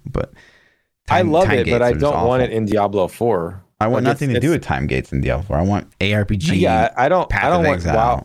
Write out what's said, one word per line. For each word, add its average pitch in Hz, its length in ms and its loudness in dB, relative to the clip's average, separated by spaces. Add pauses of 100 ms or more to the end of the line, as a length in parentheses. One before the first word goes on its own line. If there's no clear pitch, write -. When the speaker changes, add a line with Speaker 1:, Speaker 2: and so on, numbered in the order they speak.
Speaker 1:
But - 260 -6 (800)
Speaker 2:
I 156 80 2
Speaker 1:
time, 175 140 2
Speaker 2:
love 180 160 4
Speaker 1:
time - 100 2
Speaker 2:
it, 117 60 0
but - 60 -2 (100)
Speaker 1:
gates - 20 0
Speaker 2:
I 120 60 4
Speaker 1:
are 123 40 4
just 147 80 -2
Speaker 2:
don't 143 260 0
want 127 160 2
Speaker 1:
awful. 113 100 -2
Speaker 2:
it 113 40 -2
in 110 80 -2
Diablo 101 440 0
four. 95 540 -4 (200)
Speaker 1:
I 107 40 0
want 123 180 0
Speaker 2:
Like, 135 80 2
it's, 135 80 -6
Speaker 1:
nothing 135 140 -2
to 120 60 0
do 131 80 2
Speaker 2:
it's 165 100 2
Speaker 1:
with - 40 -10
time 69 240 -4
gates 65 240 -4
in 67 120 -2
Diablo 65 200 -2
four. 90 140 -4
I 78 60 2
want 98 280 -2 (120)
A 98 100 0
R 104 140 0
P 107 100 -2
G, 160 200 -2
Speaker 2:
Yeah, 113 420 2
I 131 100 4
don't, 175 220 0
Speaker 1:
Path 98 140 0
Speaker 2:
I 131 40 2
don't 175 120 2
Speaker 1:
of 165 60 2
Speaker 2:
want 143 120 2
Speaker 1:
Exile. 110 460 0